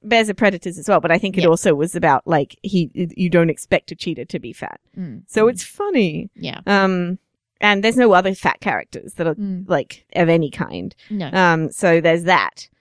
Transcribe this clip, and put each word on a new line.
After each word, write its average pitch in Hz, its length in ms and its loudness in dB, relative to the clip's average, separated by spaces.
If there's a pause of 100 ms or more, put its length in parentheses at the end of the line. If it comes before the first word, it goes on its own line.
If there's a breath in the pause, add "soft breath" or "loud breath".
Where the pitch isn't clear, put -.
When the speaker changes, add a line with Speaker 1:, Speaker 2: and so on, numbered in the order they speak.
Speaker 1:
bears 220 260 2
are 202 40 -6
predators 190 440 -2
as 147 100 -10
well, 190 140 4
but 165 100 0
I 170 60 4
think 190 200 -4
it 185 40 2
Speaker 2:
Yeah. 175 80 4
Speaker 1:
also 165 260 2
was 156 200 -2
about, 160 320 2
like, 151 340 0
he, 185 320 -2
you 180 360 -4
don't 170 200 4
expect - 420 -4
a 165 40 -14
cheetah 147 300 -10
to 175 140 -10
be 117 140 -14
fat. - 260 -14 (180)
Speaker 2:
Mm, 175 300 -12
Speaker 1:
So - 200 2
Speaker 2:
mm. 247 40 4
Speaker 1:
it's 185 120 -8
funny. 202 720 -2
Speaker 2:
Yeah. - 300 -12
Speaker 1:
Um, 190 540 0 (420)
and 202 200 4
there's 220 140 0
no 240 160 6
other 185 240 4
fat - 240 -2
characters - 540 -6
that 170 140 -6
are, 156 80 -2
Speaker 2:
Mm. 190 340 -8
Speaker 1:
like, - 360 -4 (100)
of 170 120 2
any 165 220 2
kind. - 440 -10 (160 soft breath)
Speaker 2:
No. 190 220 -6
Speaker 1:
Um, 165 400 2
so 170 300 2
there's 170 220 2
that. 165 440 0 (140)